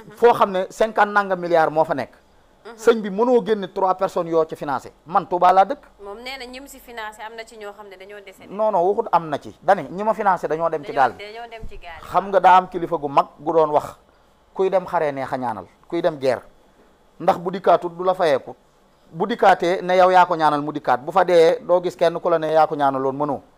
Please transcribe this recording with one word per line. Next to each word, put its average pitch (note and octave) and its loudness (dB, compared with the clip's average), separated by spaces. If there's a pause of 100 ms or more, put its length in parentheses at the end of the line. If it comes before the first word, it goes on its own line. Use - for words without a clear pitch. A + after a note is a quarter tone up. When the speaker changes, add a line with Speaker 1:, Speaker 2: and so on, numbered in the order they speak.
Speaker 1:
mhm. G#3 -20
Speaker 2:
Foo A#3 6
xam G#3 2
ne F#3 -2
cinquante G#3+ 0
nangam G3 0
milliards E3 2
moo D#3 2
fa D3+ -4
nekk. C3 -6 (540)
Speaker 1:
Mhm. A3+ -18
Speaker 2:
Sëñ A3+ 2
bi, G#3 -6
mënoo A#3 2
génne G3+ -2
trois F#3 0
personnes F#3 -4
yoo E3 2
ci D#3+ -12
financé. C#3 -8 (140)
Man F3 -2
Touba F3+ 4
laa F#3+ 6
dëkk. C4+ -8 (220)
Speaker 1:
Moom G3+ -16
nee C4 -12
na B3 -16
ñim B3+ -16
si C4+ -20
financé A3 -14
am A3 -16
na A3+ -14
ci A3+ -20
ñoo G#3 -16
xam G#3 -20
ne F#3+ -20
dañoo G3+ -20
décédé. F#3+ -20
Speaker 2:
Non, G#3+ -2
non, F#3 2
waxut G3+ 0
am E3+ 0
na C#3+ -4
ci. G#2 -16
Dani E3 2
ñi F3+ -8
ma A3 0
financé F#3 0
dañoo D#3+ -2
dem D3+ -6
ci D3+ -12
Speaker 1:
Dañoo, C3+ 2
Speaker 2:
gaal - -14
gi. G3+ -14
Speaker 1:
dañoo A3+ -16
dem A3+ -14
ci G3 -14
gaal E3 -18
gi. - -18
Speaker 2:
Xam F#3 0
nga F#3+ 2
daa F3+ 8
am F3+ 2
kilifa E3 -6
gu D3 -4
mag D3+ 0 (120)
gu D3+ -6
doon D#3 4
wax, - -2 (560)
kuy F#3+ 0
dem F#3 -2
xare D#3+ -2
neex C3+ -8
a C3+ -4
ñaanal, A2+ -6 (240)
kuy E3+ -6
dem E3 -2
guerre. C3 -2 (800)
Ndax F3 0
bu F3 -8
dikkaatut F3 0
du F3 -8
la F#3 0
fayeeku. D3+ -2 (560)
Bu E3 -6
dikkaatee F#3 2
ne F3+ 0
yow F#3 6
yaa F3+ 6
ko E3+ -2
ñaanal D3+ 0
mu D3 -8
dikkaat. C3+ -2
Bu D3+ -12
fa F#3 2
dee E3+ 4
doo F3 2
gis F3+ -6
kenn E3+ 0
ku F3+ -2
la E3+ 2
ne D#3 -4
yaa D#3 4
ko D#3 -4
ñaanaloon, C3+ 0
mënoo. C#3+ -4 (160)